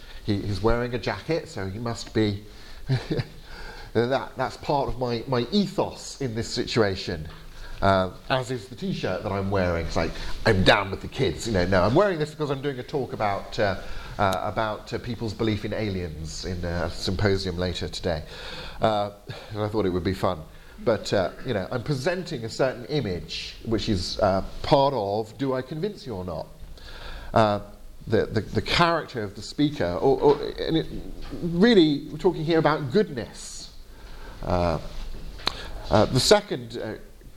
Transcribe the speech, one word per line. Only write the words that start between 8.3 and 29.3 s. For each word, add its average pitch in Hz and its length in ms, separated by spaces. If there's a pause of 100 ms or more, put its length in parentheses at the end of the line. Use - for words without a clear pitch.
is 127 160
the 117 80
t-shirt 123 480
that 101 80
I'm 98 200
wearing. 87 360
It's - 80
like, 82 160 (340)
"I'm 98 180
down 104 280
with 92 100
the 87 60
kids," 104 400
you 117 60
know, 87 120
"No, 92 180
I'm 117 120
wearing 190 240
this 151 120
because 151 180
I'm 135 120
doing 139 180
a 117 40
talk 127 300
about, 101 440
uh, 98 200 (400)
uh, 95 260
about, 107 500
uh, 110 60
people's 113 340
belief 110 320
in 107 80
aliens 87 720
in, 87 180
uh, 85 240
a 80 40
symposium 95 680
later 90 300
today." 78 360 (580)
Uh, 104 300 (400)
and 107 100
I 107 60
thought 104 180
it 92 40
would 87 140
be 95 100
fun. 90 260 (460)
But, 196 260
uh, 101 200 (140)
you 131 80
know, 92 180
I'm 120 120
presenting 139 640
a 110 40
certain 120 360
image, - 680 (100)
which 113 240
is, 90 300
uh, 95 240 (180)
part 139 320
of, 107 440
do 131 160
I 127 80
convince 160 440
you 117 100
or 92 80
not? 82 240 (840)
Uh, 104 260 (480)
the, 101 180
the, 107 160
the - 200
character 165 600
of 95 140